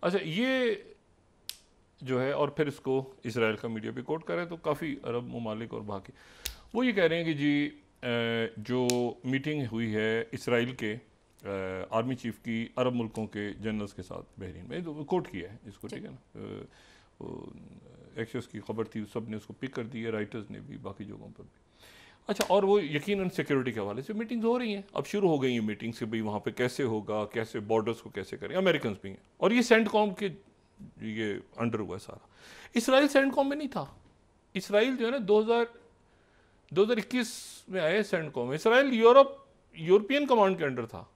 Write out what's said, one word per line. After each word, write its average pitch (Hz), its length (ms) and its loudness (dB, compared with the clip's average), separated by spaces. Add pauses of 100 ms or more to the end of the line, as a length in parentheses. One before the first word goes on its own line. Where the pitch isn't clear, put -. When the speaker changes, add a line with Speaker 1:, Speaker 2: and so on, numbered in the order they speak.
Speaker 1:
अच्छा, 180 140 0
ये 233 680 0 (1160)
जो 127 160 0
है, 135 140 0
और 143 240 2
फिर 151 100 2
इसको 131 480 -2 (100)
इसराइल 113 300 2
का 117 140 -6
मीडिया 113 220 -6
भी 123 100 -8
कोट 156 260 -6
कर 175 60 -4
रहा 170 100 -2
है, 170 60 -10
तो 170 80 -10
काफ़ी 156 480 -4
अरब 120 300 -6
ममालिक 113 380 -6
और 113 80 -8
बाकी, 104 320 -10 (640)
वो 240 80 0
ये 247 100 2
कह 190 120 4
रहे 165 180 2
हैं 165 40 -2
कि 165 60 0
जी, 147 340 2
अ, 151 60 -8 (840)
जो 123 680 2
मीटिंग 135 420 -2
हुई 113 240 -2
है 110 420 0
इसराइल 120 500 0
के, 107 100 -2
अ, 95 1000 -8
आर्मी 117 220 0
चीफ 120 220 -8
की 113 400 -6
अरब 127 160 0
मुल्कों 113 320 -4
के 104 280 -6
जनरल्स 104 400 -6
के - 80 -14
साथ - 380 -14
बहरीन 90 300 -12
में, 175 140 -8
तो 165 100 -10
कोट 151 340 -2
किया 87 240 -12
है 113 160 -20
इसको, 104 200 -16
Speaker 2:
जी। - 80 -12
Speaker 1:
ठीक - 100 -14
है - 60 -14
ना? 131 60 -18
अ, 101 460 -14 (580)
वो - 300 -14 (680)
Axios 113 260 -8
की - 140 -14
खबर 110 260 -6
थी, 107 200 -8
सब 110 240 -8
ने 107 80 -6
उसको 104 160 -14
पिक 131 220 -10
कर 127 80 -6
दी 113 180 -10
है, 113 100 -4
राइटर्स 107 400 -6
ने 104 80 -12
भी, 110 180 -14
बाकी 104 280 -12
जगहों 101 120 -14
पर - 260 -20
भी। - 180 -20 (680)
अच्छा, 208 160 -2
और 196 220 4
वो 202 140 6
यकीनन 185 500 -2
सिक्योरिटी 139 420 0
के 110 80 -6
हवाले 104 220 -4
से 175 120 -8
मीटिंग्स 226 320 -4
हो 240 120 4
रही 240 160 -4
हैं, 196 120 -8 (100)
अब - 100 -2
शुरू 202 220 2
हो 156 120 4
गई 127 140 2
हैं 117 80 0
मीटिंग्स 107 380 -4
कि 120 60 -4
भाई 113 160 -2
वहाँ 104 180 -2
पे 113 120 -4
कैसे 131 320 0
होगा, 107 400 -2
कैसे 113 360 -4
बॉर्डर्स 110 420 0
को 110 80 -14
कैसे - 280 -10
करें, - 180 -8
अमेरिकन 170 340 2
भी 98 200 -8
हैं, 95 80 -14 (240)
और 190 120 4
ये 240 100 4
सेंटकॉम 220 500 4
के 202 120 -6 (760)
ये 107 400 -4 (180)
अंडर 113 200 -2
हुआ 90 160 -6
है - 40 -10
सारा। - 280 -20 (480)
इसराइल 262 320 6
सेंटकॉम 277 420 4
में 285 80 -2
नहीं 302 100 -6
था, - 300 -8 (580)
इसराइल 208 420 2
जो 226 80 0
है 233 60 0
ना, 277 60 -2
दो 208 240 4
हज़ार, 233 260 2 (1080)
दो 175 100 6
हज़ार 220 160 2
इक्कीस - 720 -4
में 185 120 -2
आया 156 80 4
है 208 140 2
सेंटकॉम। 143 500 -2
इसराइल 240 340 6
यूरोप, 247 600 8 (300)
यूरोपियन 214 480 4
कमांड 208 320 6
के 165 60 -4
अंडर 123 220 -2
था। 85 300 -14